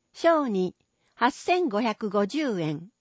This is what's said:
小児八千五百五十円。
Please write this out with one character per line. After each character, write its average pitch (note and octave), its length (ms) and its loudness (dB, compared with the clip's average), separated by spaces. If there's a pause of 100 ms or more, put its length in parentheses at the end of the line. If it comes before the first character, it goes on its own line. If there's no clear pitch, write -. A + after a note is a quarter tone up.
(140)
小 D#4+ 340 2
児 F#3 260 -2 (400)
八 A#3+ 160 2
千 F4+ 380 0
五 G3+ 140 -2
百 A3 260 -4
五 G3+ 180 0
十 B3 340 -2
円。 D#3 300 -4 (100)